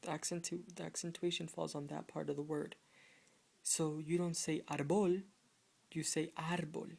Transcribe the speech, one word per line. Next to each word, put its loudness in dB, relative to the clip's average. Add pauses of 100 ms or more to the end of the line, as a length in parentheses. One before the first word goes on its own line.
The -4
accentu-, -4
the -6
accentuation -2
falls -2
on -2
that -6
part -4
of 2
the -4
word. -2 (880)
So 2
you 2
don't 2
say 0
árbol, 4 (680)
you -2
say 0
árbol. -2